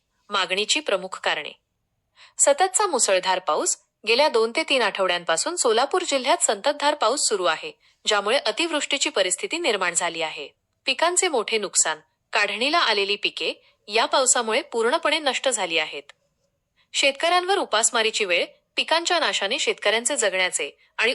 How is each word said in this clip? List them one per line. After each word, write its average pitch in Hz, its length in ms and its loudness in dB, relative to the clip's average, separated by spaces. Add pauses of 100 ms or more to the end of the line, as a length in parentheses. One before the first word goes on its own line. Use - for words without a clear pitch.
(300)
मागणीची 202 500 0
प्रमुख 190 440 -4
कारणे. 156 280 -4 (880)
सततचा 381 500 2
मुसळधार 185 520 2
पाऊस. 208 380 0 (300)
गेल्या 254 220 4
दोन 226 260 2
ते 320 80 0
तीन 285 180 0
आठवड्यांपासून 180 760 0
सोलापूर 262 520 2
जिल्ह्यात 277 300 0
संततधार 285 580 0
पाऊस 247 260 0
सुरू 190 220 0
आहे, 160 280 -2 (360)
ज्यामुळे 208 300 2
अतिवृष्टीची 302 720 -2
परिस्थिती 196 480 -2
निर्माण 202 360 0
झाली 170 280 -2
आहे. 156 260 -8 (380)
पिकांचे 339 420 0
मोठे 226 300 0
नुकसान. 165 400 0 (360)
काढणीला 220 460 0
आलेली 202 360 0
पिके 175 460 -6 (260)
या 220 180 0
पावसामुळे 254 560 2
पूर्णपणे 294 580 0
नष्ट 269 300 -2
झाली 185 280 -2
आहेत. 156 340 -6 (840)
शेतकऱ्यांवर 359 640 2
उपासमारीची 220 680 0
वेळ. 180 200 0 (300)
पिकांच्या 339 440 0
नाशाने 214 400 -2
शेतकऱ्यांचे 233 580 0
जगण्याचे 180 600 -2 (200)
आणि 226 180 0